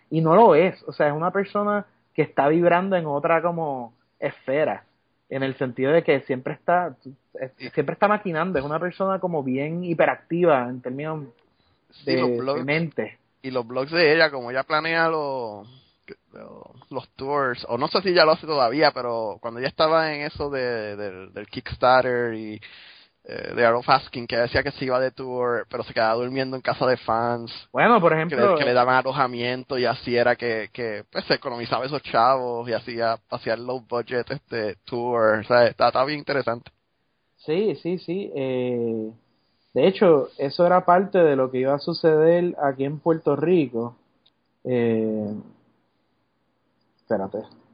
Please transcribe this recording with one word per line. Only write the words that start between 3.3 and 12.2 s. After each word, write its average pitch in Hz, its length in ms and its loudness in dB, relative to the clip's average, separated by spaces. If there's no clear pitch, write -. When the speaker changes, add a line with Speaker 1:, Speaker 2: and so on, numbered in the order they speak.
Speaker 1:
como 151 520 -4
esfera, 135 640 -4
en 135 140 -6
el 135 120 -4
sentido 131 360 -2
de 165 120 4
que 143 180 2
siempre 131 320 -6
está, 175 420 -2
es-, 131 200 -10
Speaker 2:
Y 131 100 -14
Speaker 1:
siempre 147 240 -2
está 202 160 2
maquinando, 185 500 -2
es 135 60 -4
una 151 140 -4
persona 190 400 -2
como 170 240 -4
bien 143 420 -4
hiperactiva 156 840 2
en 127 120 -10
términos 143 440 -8
Speaker 2:
Sí, 135 260 -4
los 127 140 0